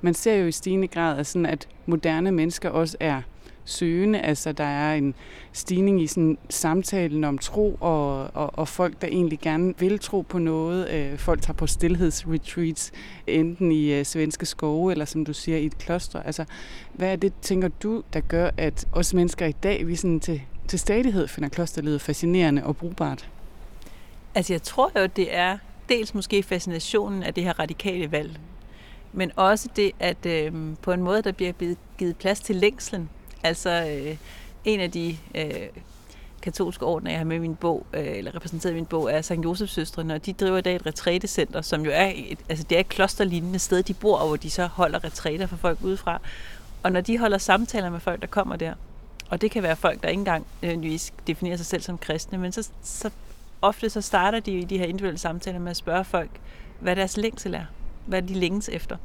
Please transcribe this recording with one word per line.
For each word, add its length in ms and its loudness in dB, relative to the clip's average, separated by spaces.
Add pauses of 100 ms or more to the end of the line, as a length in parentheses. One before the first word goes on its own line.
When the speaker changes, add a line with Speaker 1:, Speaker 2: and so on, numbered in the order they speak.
Speaker 1:
Man 140 6
ser 200 4
jo 120 6
i 60 2
stigende 360 0
grad, 300 0
at 80 -2
sådan, 200 2
at 220 -2 (180)
moderne 460 2
mennesker 380 0
også 300 0
er 220 0 (420)
søgende. 560 2
Altså, 320 0
der 120 -2
er 300 2
en 200 2 (380)
stigning 500 2
i 40 2
sådan 320 4 (120)
samtalen 760 2
om 140 0
tro, 420 2
og, 540 2
og, 240 -4
og 100 0
folk, 320 0
der 60 -2
egentlig 320 2
gerne 400 2
vil 200 4
tro 220 -2
på 180 -2
noget. 520 0
Øh, 280 -2
folk 240 2
tager 120 2
på 120 0
stilhedsretreats, 1300 2 (340)
enten 460 4
i, 200 4
øh, 120 2
svenske 420 0
skove, 460 2
eller 120 0
som 200 -2
du 80 -4
siger, 260 0
i 80 2
et 120 -2
kloster. 440 -2
Altså, 220 -4 (480)
hvad 200 2
er 40 2
det, 160 2 (100)
tænker 260 4
du, 340 -2 (100)
der 80 0
gør, 360 4
at 360 0
os 220 4
mennesker 320 4
i 60 2
dag, 340 2
vi 100 0
sådan 240 2
til, 220 -2 (260)
til 100 0
stadighed 500 4
finder 200 -4
klosterlivet 520 0
fascinerende 640 4
og 120 0
brugbart? 520 -4 (1080)
Speaker 2:
Altså, 180 2
jeg 100 0
tror 380 2
jo, 160 6
det 200 2
er 220 2 (300)
dels 260 2
måske 280 2
fascinationen 800 0
af 120 -4
det 100 0
her 140 0
radikale 540 -2
valg, 280 -2 (720)
men 240 -2
også 400 6
det, 140 4 (100)
at, 260 -2
øhm, 560 -2
på 100 0
en 100 2
måde, 200 2
der 100 0
bliver 200 -2
givet, 260 -2 (200)
givet 180 0
plads 240 0
til 160 0
længslen. 520 2 (340)
Altså, 480 2
øh, 260 -4 (480)
en 160 4
af 100 0
de, 260 -2 (180)
øh, 160 -2 (920)
katolske 420 -2
ordener, 260 0
jeg 100 -2
har 40 -2
med 120 0
i 40 -2
min 140 -2
bog, 400 0
øh, 120 -2
eller 280 -6
repræsenteret 380 -4
i 20 -2
min 120 -4
bog, 260 0
er 100 2
Sankt 220 -2
Josefs 280 -2
Søstrene, 420 -4
og 120 -4
de 60 -4
driver 260 2
i 20 2
dag 160 2
et 100 -4
retrætecenter, 760 0
som 240 0
jo 100 0
er 200 6
et, 240 -8 (100)
altså, 200 -2
det 80 4
er 40 6
et 80 2
klosterlignende 720 2
sted, 240 4
de 120 0
bor, 220 4
og 100 2
hvor 100 2
de 140 -6
så 160 0
holder 380 2
retræter 420 -4
for 100 -4
folk 260 2
udefra. 380 -2 (600)
Og 100 4
når 80 4
de 180 2
holder 200 4
samtaler 520 2
med 100 -6
folk, 200 -4
der 60 -8
kommer 300 -2
der, 180 -4 (560)
og 100 -2
det 100 2
kan 120 -2
være 140 2
folk, 260 2
der 60 0
ikke 100 0
engang 280 0 (160)
nødvendigvis 500 -2 (140)
definerer 300 -2
sig 100 -6
selv 160 -2
som 160 -6
kristne, 400 -4
men 140 -2
så, 160 -6 (140)
så 280 -6 (520)
ofte 280 2
så 100 -4
starter 400 2
de 120 -4
jo 60 0
i 60 -2
de 140 -2
her 60 2
individuelle 340 -2
samtaler 400 -4
med 120 -4
at 60 -4
spørge 280 0
folk, 260 -2 (500)
hvad 160 2
deres 200 0
længsel 380 -2
er, 100 -6 (420)
hvad 160 0
de 120 -4
længes 380 0
efter. 320 -4